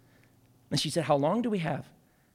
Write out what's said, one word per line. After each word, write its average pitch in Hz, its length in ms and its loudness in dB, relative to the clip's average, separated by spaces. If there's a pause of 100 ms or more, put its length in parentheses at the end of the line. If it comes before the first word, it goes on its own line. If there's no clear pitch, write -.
(720)
And 151 100 0
she 156 100 -2
said, 160 140 0
"How 147 120 4
long 170 260 2
do 240 80 -2
we 208 80 0
have?" 147 300 -4 (460)